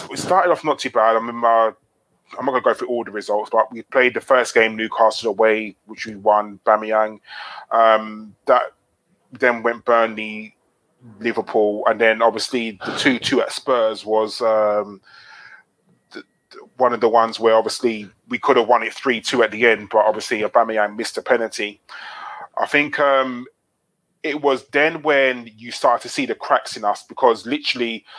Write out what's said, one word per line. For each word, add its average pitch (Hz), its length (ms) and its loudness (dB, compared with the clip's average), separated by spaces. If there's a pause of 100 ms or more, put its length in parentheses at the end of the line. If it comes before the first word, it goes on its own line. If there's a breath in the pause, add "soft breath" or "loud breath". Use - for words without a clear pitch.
we 139 80 -14
started 180 340 2
off 151 140 -2
not 151 140 -2
too 127 120 -6
bad. 113 200 2
I 113 100 2
remember, 117 560 0 (600)
I'm 127 80 -4
not 139 60 -2
gonna 127 100 0
go 120 100 4
through 123 160 -6
all 117 160 -4
the 101 60 -16
results, 104 420 -6
but 113 180 2
we 113 120 -14
played 127 320 0
the 113 80 -6
first 127 320 2
game, 110 200 4
Newcastle 110 540 0
away, 110 560 0
which 107 220 -14
we 110 80 -12
won, 104 500 0
Bamiyang. 107 560 0 (500 loud breath)
Um, 110 640 2 (120)
that 123 260 2 (600)
then 120 300 0
went 117 220 -2
Burnley, 110 720 -2 (640)
Liverpool, 110 680 -2
and 110 140 0
then 110 220 2
obviously 113 640 -2
the 104 100 -6
two 131 220 0
two - 240 0
at - 100 -4
Spurs 110 540 -2
was, 110 340 -2
um, 104 600 0 (1120 loud breath)
th-, - 120 -16 (280)
th-, - 120 -20 (140)
one 123 160 4
of 110 60 -4
the 113 80 2
ones 113 300 2
where 113 160 4
obviously 110 540 0 (200)
we 120 100 -4
could 127 180 2
have 113 120 2
won 117 140 4
it 113 120 -6
three 120 260 -2
two 123 220 0
at 107 80 2
the 110 160 0
end, 104 240 0
but 107 160 4
obviously 107 340 -2
Aubameyang 107 560 0
missed 113 220 -8
a - 40 -6
penalty. 110 580 -2 (760 loud breath)
I - 100 -2
think, 147 320 0
um, 131 480 2 (760)
it 151 180 -6
was 139 280 0
then 151 340 0
when 131 540 2
you 117 160 -16
start 123 300 2
to 120 60 -12
see 135 180 -4
the 113 80 -2
cracks - 420 -2
in 110 80 -8
us, 104 180 -2
because 113 420 0
literally, 120 600 -4 (140 loud breath)